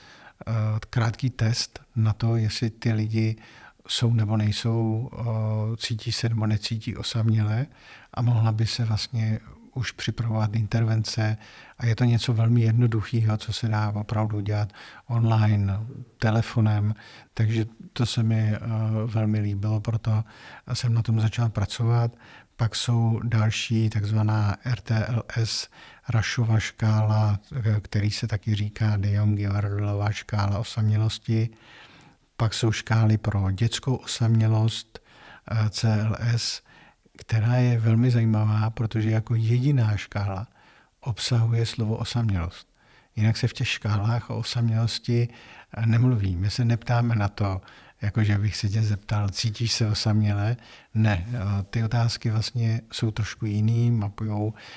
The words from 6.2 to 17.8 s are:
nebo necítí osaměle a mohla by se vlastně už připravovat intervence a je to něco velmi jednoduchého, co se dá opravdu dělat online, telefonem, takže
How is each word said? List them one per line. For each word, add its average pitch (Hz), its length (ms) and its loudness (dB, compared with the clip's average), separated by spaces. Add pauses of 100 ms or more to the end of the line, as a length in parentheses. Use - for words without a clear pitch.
nebo 110 180 0
necítí 110 500 -2
osaměle 110 680 0 (480)
a - 80 -4
mohla 113 300 2
by 110 160 0
se - 180 -2
vlastně 110 540 -2 (340)
už - 180 -4
připravovat 110 640 -2
intervence 110 840 0 (400)
a 123 80 -6
je 113 100 4
to - 80 0
něco 117 300 2
velmi 113 280 4
jednoduchého, 113 760 2
co - 160 -8
se - 140 -4
dá 107 220 0
opravdu 107 500 -2
dělat 104 340 -2 (340)
online, 107 720 2 (380)
telefonem, 107 800 2 (380)
takže 110 320 0 (280)